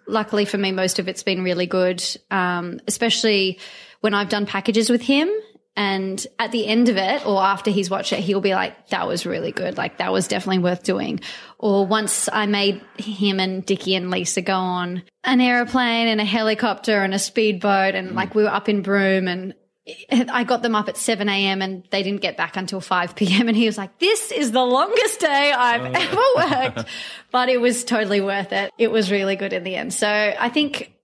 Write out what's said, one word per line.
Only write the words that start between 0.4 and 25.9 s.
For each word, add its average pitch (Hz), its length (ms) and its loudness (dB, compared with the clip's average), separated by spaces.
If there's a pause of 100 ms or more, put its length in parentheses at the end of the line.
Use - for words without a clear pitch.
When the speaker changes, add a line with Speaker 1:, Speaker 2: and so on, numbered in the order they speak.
Speaker 1:
for 202 140 -2
me, 196 120 0
most 185 280 0
of 180 80 -2
it's - 160 -8
been 185 200 0
really 180 220 0
good, 180 380 0 (260)
um, 180 580 -2
especially 208 720 2 (440)
when 208 120 2
I've 202 160 0
done 208 160 0
packages 214 420 0
with 240 140 0
him. 285 280 2 (460)
And 190 500 -2 (140)
at 226 120 -2
the 220 160 -2
end 226 220 4
of 208 80 2
it, 196 280 0
or 196 160 2
after 196 300 2
he's 185 180 0
watched 196 220 -2
it, - 80 -2
he'll 196 220 0
be 190 120 2
like, - 360 -4
"That 175 180 -2
was 170 180 -4
really - 280 -4
good. - 240 -6
Like, - 220 -6
that 185 120 -2
was 190 160 0
definitely 185 320 0
worth 175 240 0
doing." 196 380 -4 (360)
Or 202 300 2
once 214 460 0
I 208 140 0
made 202 340 0 (160)
him 196 420 0
and 190 260 -2
Dickie 190 300 0
and 180 160 -2
Lisa 185 300 -2
go 190 160 0
on 180 460 -2 (200)
an 247 160 4
aeroplane 240 680 2
and 214 100 2
a 214 60 2
helicopter 214 760 0
and 190 120 0
a 196 60 0
speedboat, 196 760 2
and, 185 140 -6
Speaker 2:
Mm. - 60 -8
Speaker 1:
like, 185 200 -2
we 214 80 4
were 208 60 2
up - 180 -2
in 208 140 2
Broome, 190 480 2
and 185 240 -6 (580)
I 247 320 0
got 240 200 0
them 226 120 0
up 208 140 0
at - 80 -6
seven 208 320 0
A 196 160 0
M 190 160 0
and 190 300 -8
they 196 120 0
didn't 202 180 -2
get 180 140 -4
back 165 220 -4
until 185 240 -6
five 180 340 -2
P 185 180 2
M. 226 140 4
And 226 80 2
he 226 100 4
was 214 120 0
like, 196 220 -10
"This 427 340 0
is 294 180 0
the 254 140 4
longest 403 560 2
day 285 340 4
I've 240 260 2 (140)